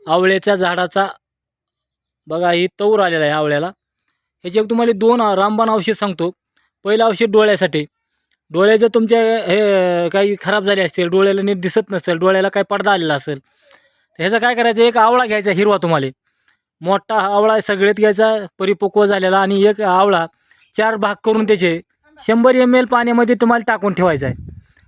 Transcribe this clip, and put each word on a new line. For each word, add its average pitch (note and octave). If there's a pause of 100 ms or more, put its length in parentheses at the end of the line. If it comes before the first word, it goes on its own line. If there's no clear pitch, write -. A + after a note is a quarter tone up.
आवळ्याच्या F#3
झाडाचा, F#3 (1200)
बघा, E3+
ही F3
तौर G#3
आलेला E3
आहे D3
आवळ्याला. D3+ (760)
ह्याचे F#3
एक G#3+
तुम्हाला A#3
दोन, A3+
अ, G#3
रामबाण G#3+
औषध A3
सांगतो. F#3 (540)
पहिलं A3
औषध A3+
डोळ्यासाठी. F#3+ (680)
डोळे G3+
जर A3+
तुमचे, A3+
हे, F3+
काही G3
खराब G3+
झाले F#3+
असतील, F3
डोळ्याला G3
नीट G3+
दिसत F#3+
नसेल, F3+
डोळ्याला F#3+
काय G3+
पडदा G3
आलेला E3
असेल, C#3
तर -
ह्याचं G#3
काय B3
करायचं, A3+
एक A#3
आवळा A#3+
घ्यायचा G#3
हिरवा G3+
तुम्हाला. D#3+ (760)
मोठा G3
आवळा G#3
सगळ्यात G3+
घ्यायचा, G#3+ (200)
परिपक्व G3+
झालेला, F#3+
आणि G3
एक G#3
आवळा F#3 (500)
चार A3
भाग G3+ (100)
करून A3
त्याचे F3 (460)
शंभर A#3
एम B3
एल B3+
पाण्यामध्ये A#3+
तुम्हाला A#3
टाकून G#3
ठेवायचा D#3+
आहे. - (380)